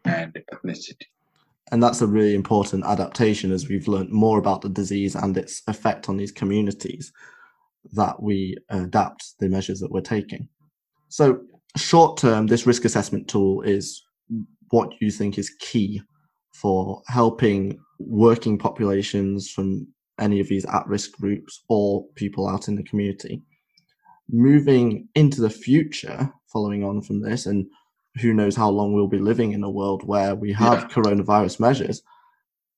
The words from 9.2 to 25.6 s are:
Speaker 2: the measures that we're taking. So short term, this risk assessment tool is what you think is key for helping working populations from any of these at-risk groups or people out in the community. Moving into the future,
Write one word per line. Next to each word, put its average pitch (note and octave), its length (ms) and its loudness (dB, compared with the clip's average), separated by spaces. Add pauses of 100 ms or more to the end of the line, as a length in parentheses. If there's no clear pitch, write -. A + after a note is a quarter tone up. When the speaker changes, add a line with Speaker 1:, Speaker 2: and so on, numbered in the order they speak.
Speaker 2:
the G2 100 0
measures F#2+ 300 -2
that F#2+ 120 -8
we're F#2 100 -4
taking. - 460 -6 (640)
So C#3 320 2 (340)
short E3 420 6
term, A2 280 2
this A#2 220 2
risk A#2+ 180 4
assessment G#2 420 -2
tool F#2+ 340 0
is G2+ 420 -2 (640)
what A2+ 320 2
you G#2+ 80 0
think G2+ 300 -4
is G2 100 -6 (100)
key G#2 400 -2 (540)
for F#2+ 540 -2
helping A2 720 0 (180)
working A2+ 600 4
populations G2 920 -2
from G2 380 -4 (320)
any G#2 200 2
of G2 80 -2
these F#2+ 180 -2
at-risk - 480 -4
groups - 560 -6
or G2+ 360 0 (100)
people G2 320 -4
out F#2+ 200 -6
in G#2 80 -2
the G2+ 80 -6
community. - 580 -6 (880)
Moving B2+ 880 4
into C#3+ 260 4
the G#2+ 80 2
future, C#3+ 800 -2 (220)